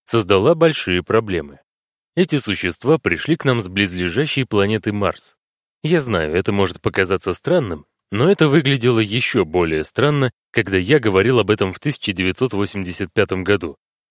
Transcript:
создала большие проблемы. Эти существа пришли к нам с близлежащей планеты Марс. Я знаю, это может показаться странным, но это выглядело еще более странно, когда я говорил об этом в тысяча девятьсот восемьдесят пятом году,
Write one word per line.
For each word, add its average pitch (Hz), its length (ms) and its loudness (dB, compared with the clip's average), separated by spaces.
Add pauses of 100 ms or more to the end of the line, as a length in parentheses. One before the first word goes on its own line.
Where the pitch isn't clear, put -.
создала 104 500 2
большие 151 480 0
проблемы. 87 560 -2 (560)
Эти 165 240 0
существа 110 580 -2
пришли 90 380 -2
к - 100 -6
нам 123 160 2
с 92 60 -10
близлежащей 95 800 -2
планеты 104 440 0
Марс. 101 440 -4 (480)
Я 160 180 2
знаю, 87 320 -2
это 95 180 0
может 98 300 -2
показаться 92 540 -2
странным, 123 500 -2 (260)
но 113 200 2
это 190 160 2
выглядело 135 520 2
еще 110 460 0
более 80 380 0
странно, 139 480 0 (200)
когда 95 260 0
я 104 220 2
говорил 110 380 4
об 104 140 2
этом 101 220 0
в - 60 -16
тысяча - 320 -4
девятьсот 92 420 -2
восемьдесят 98 600 -6
пятом 95 300 -2
году, 90 340 -2 (340)